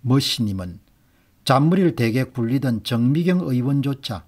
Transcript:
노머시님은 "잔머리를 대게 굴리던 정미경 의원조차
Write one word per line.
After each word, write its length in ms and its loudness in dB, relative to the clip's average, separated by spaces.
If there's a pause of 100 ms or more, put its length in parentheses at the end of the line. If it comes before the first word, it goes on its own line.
노머시님은 760 -2 (640)
"잔머리를 500 2
대게 280 0
굴리던 600 -2
정미경 580 2
의원조차 880 -2